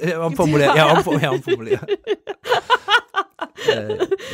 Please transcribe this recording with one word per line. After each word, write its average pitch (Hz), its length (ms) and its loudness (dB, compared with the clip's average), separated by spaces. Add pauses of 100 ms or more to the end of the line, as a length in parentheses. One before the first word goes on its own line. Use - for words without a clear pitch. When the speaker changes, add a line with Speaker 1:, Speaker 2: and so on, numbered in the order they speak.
Speaker 1:
<laughs> 160 60 -2
jeg 165 100 -4
omformulerer. 151 540 2
Speaker 2:
Det 151 80 4
har 156 60 6
Speaker 1:
Jeg - 40 6
Speaker 2:
jeg. - 80 6
Speaker 1:
omfor-, 254 220 0
jeg 143 100 0
omformulerer. 226 560 -2
Speaker 2:
<laughs> 403 100 -4 (1800)
Speaker 1:
Øh, - 220 -6 (360)